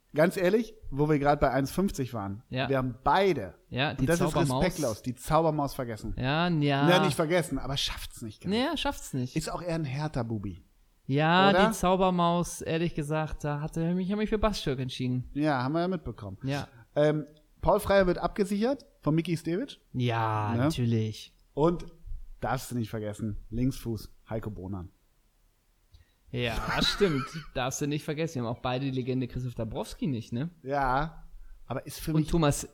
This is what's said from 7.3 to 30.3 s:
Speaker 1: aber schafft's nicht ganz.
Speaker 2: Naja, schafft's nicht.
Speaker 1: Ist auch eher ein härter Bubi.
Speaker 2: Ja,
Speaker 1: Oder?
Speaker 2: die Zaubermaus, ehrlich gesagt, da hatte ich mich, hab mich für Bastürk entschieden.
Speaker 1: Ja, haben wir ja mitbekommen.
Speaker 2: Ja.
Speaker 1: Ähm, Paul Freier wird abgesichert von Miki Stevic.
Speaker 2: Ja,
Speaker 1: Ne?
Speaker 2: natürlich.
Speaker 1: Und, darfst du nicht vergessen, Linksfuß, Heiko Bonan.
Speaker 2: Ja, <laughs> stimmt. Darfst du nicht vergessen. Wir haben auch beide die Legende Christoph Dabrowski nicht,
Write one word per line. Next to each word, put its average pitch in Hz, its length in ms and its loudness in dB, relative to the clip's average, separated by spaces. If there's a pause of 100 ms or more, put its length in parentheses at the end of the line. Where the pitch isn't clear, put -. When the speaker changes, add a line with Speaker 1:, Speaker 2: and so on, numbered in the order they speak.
Speaker 1:
aber 127 180 -4
schafft's - 460 -6
nicht 110 180 -12
ganz. 185 140 -2
Speaker 2:
Naja, 269 220 0
schafft's - 360 -6
nicht. 127 220 -4
Speaker 1:
Ist 160 160 -2
auch 175 100 -6
eher 170 140 -4
ein 160 100 -2
härter 139 380 -4
Bubi. 104 400 -6 (440)
Speaker 2:
Ja, 165 440 6
Speaker 1:
Oder? 190 160 6
Speaker 2:
die 226 80 2
Zaubermaus, 175 880 2
ehrlich 165 340 -2
gesagt, 156 480 -4
da 147 180 -4
hatte 165 280 -2
ich 175 80 0
mich, 185 160 -2
hab 208 60 -2
mich 214 120 0
für 220 80 0
Bastürk 190 400 0
entschieden. 127 560 -2
Speaker 1:
Ja, 143 300 2
haben 131 80 0
wir 165 80 0
ja 175 80 0
mitbekommen. 117 560 -8
Speaker 2:
Ja. 139 240 -4 (260)
Speaker 1:
Ähm, 151 320 4 (340)
Paul 196 200 4
Freier 196 260 4
wird 175 120 2
abgesichert 208 680 0 (140)
von 151 160 2
Miki 170 200 0
Stevic. 180 420 -4 (160)
Speaker 2:
Ja, 113 580 0
Speaker 1:
Ne? 117 60 0
Speaker 2:
natürlich. 117 760 0 (200)
Speaker 1:
Und, 170 320 2 (540)
darfst - 300 -4
du 123 60 -4
nicht 113 120 -2
vergessen, 104 480 -6 (140)
Linksfuß, 117 640 -2 (180)
Heiko 110 200 -6
Bonan. 92 400 -10 (1400)
Speaker 2:
Ja, 120 260 -2
<laughs> - 260 -2
stimmt. 156 420 2 (300)
Darfst 120 260 -4
du 151 60 -2
nicht 147 180 -4
vergessen. 156 320 -4
Wir 123 60 -2
haben 117 140 -4
auch - 40 -20
beide 131 260 -2
die 135 40 0
Legende 127 380 -2
Christoph 123 260 -6
Dabrowski 120 540 -6
nicht, 120 240 -4